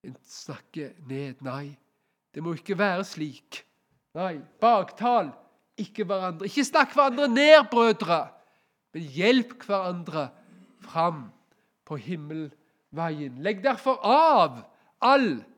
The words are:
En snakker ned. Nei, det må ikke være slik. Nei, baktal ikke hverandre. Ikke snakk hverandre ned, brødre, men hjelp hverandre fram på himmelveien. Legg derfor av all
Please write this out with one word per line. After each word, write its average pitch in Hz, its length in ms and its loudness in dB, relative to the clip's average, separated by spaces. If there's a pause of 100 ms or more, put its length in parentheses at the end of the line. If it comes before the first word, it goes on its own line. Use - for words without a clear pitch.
En 131 200 -18
snakker - 720 -16 (120)
ned. 135 380 -12
Nei, 139 300 -10 (580)
det 147 100 -12
må 170 120 -6
ikke 190 240 -8
være 190 280 -2
slik. - 560 -12 (540)
Nei, 175 200 -6 (240)
baktal 220 720 2 (460)
ikke 208 300 -8
hverandre. 185 420 -6
Ikke 277 160 -2
snakk 277 300 2
hverandre 277 340 2
ned, 285 400 8
brødre, 214 520 2 (760)
men 160 180 -12
hjelp 226 380 2 (160)
hverandre 180 560 -4 (580)
fram 165 460 -4 (580)
på 151 160 -10
himmelveien. 151 1400 -10
Legg 196 200 -2
derfor 233 360 -2
av 214 600 4 (420)
all 262 240 4 (280)